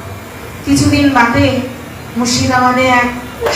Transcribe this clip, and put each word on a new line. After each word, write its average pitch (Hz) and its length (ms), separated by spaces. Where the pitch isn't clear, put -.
কিছুদিন 285 440
বাদে 269 500
মুর্শিদাবাদে 254 680
এক 247 260